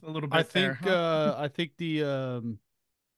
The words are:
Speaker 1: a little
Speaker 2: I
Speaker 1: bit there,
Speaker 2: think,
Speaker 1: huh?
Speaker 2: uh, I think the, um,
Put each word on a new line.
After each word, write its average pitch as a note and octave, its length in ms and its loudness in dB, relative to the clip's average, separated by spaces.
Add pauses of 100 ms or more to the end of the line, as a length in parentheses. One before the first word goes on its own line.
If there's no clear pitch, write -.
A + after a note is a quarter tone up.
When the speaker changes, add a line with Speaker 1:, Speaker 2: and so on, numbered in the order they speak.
Speaker 1:
a D#3+ 60 -12
little D#3 220 -4
Speaker 2:
I D#3+ 80 4
Speaker 1:
bit D#3+ 140 0
there, F#3 280 2
Speaker 2:
think, F#3+ 80 0
Speaker 1:
huh? F#3 60 6
Speaker 2:
uh, D#3 420 2
I D3 120 -4
think E3 280 -4
the, D#3 260 -2
um, B2+ 540 -4 (600)